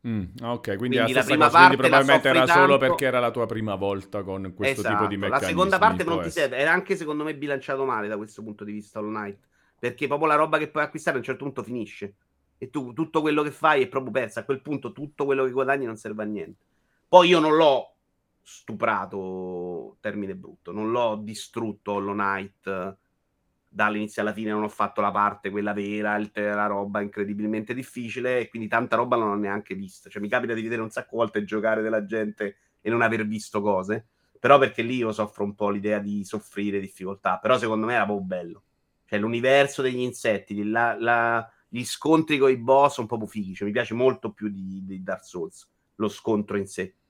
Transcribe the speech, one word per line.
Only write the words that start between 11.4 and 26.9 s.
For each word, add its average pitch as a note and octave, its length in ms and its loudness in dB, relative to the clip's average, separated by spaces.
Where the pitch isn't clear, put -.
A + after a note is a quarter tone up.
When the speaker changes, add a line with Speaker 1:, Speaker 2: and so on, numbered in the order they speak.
Speaker 2:
punto C3+ 180 -8
finisce. G#2+ 520 -10
E C3 120 -12
tu, B2+ 240 -8
tutto D#3 280 -2
quello D3+ 200 2
che D3 100 -4
fai D3+ 300 2
è B2 60 2
proprio C3 240 -6
perso, A#2 280 -4
a A2 40 -10
quel C3+ 180 -4
punto C3+ 300 -6
tutto C#3 340 -8
quello C3+ 180 2
che C3 80 0
guadagni C3+ 340 0
non A2+ 120 -6
serve G#2+ 260 -10
a - 40 -4
niente. F#2 360 -10
Poi F3 200 10
io F3 120 8
non D#3 160 4
l'ho D3 400 4
stuprato, F#2 1600 -6
termine G2+ 360 -8
brutto, - 360 -18
non G#2+ 200 -4
l'ho A#2 240 0
distrutto G#2+ 800 -8
Hollow G2+ 200 -2
Knight G2 840 -4
dall'inizio G#2+ 540 -2
alla G#2 100 0
fine, G#2+ 200 -6
non G#2+ 120 -2
ho G#2 60 -4
fatto G#2 320 -2
la G2+ 100 0
parte G2+ 380 -2
quella G#2 240 -4
vera, G#2 420 -4
il G#2 160 -4
te-, G#2 160 -4
la G#2 200 0
roba G2+ 340 -4